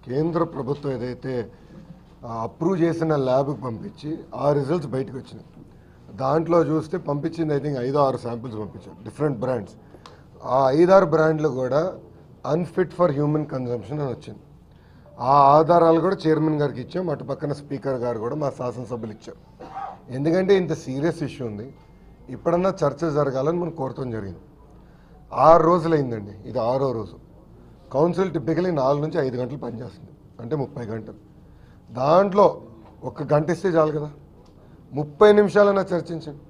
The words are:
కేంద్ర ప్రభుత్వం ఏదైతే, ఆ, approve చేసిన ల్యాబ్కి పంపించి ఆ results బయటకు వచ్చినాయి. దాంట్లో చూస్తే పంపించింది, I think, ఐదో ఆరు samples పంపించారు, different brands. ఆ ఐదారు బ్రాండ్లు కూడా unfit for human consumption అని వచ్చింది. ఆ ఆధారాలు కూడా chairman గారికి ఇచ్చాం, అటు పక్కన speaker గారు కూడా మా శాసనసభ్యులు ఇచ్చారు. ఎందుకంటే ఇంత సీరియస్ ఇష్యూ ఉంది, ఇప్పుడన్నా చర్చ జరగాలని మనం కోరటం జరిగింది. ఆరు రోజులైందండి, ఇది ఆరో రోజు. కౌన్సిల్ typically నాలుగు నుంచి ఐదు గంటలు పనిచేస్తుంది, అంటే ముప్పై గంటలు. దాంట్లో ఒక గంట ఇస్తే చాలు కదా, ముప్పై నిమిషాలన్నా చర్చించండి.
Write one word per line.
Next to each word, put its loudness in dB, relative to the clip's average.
కేంద్ర 0
ప్రభుత్వం -6
ఏదైతే, -6
ఆ, -8
approve -2
చేసిన 2
ల్యాబ్కి 0
పంపించి -10
ఆ 0
results -2
బయటకు -6
వచ్చినాయి. -18
దాంట్లో 2
చూస్తే -2
పంపించింది, -4
I 0
think, -4
ఐదో 0
ఆరు 4
samples -8
పంపించారు, -14
different -4
brands. -4
ఆ 2
ఐదారు 8
బ్రాండ్లు 2
కూడా -2
unfit -2
for 0
human 0
consumption -6
అని -6
వచ్చింది. -8
ఆ 2
ఆధారాలు 8
కూడా 0
chairman 2
గారికి -2
ఇచ్చాం, -6
అటు -6
పక్కన -6
speaker -6
గారు -4
కూడా -4
మా -2
శాసనసభ్యులు -8
ఇచ్చారు. -20
ఎందుకంటే 2
ఇంత 0
సీరియస్ -4
ఇష్యూ -8
ఉంది, -10
ఇప్పుడన్నా 0
చర్చ -2
జరగాలని 0
మనం -4
కోరటం -8
జరిగింది. -8
ఆరు 8
రోజులైందండి, 0
ఇది -6
ఆరో 0
రోజు. -8
కౌన్సిల్ 0
typically -2
నాలుగు 2
నుంచి -2
ఐదు -4
గంటలు -6
పనిచేస్తుంది, -12
అంటే -8
ముప్పై -6
గంటలు. -12
దాంట్లో 2
ఒక -4
గంట 2
ఇస్తే -2
చాలు 2
కదా, -6
ముప్పై 4
నిమిషాలన్నా 4
చర్చించండి. -6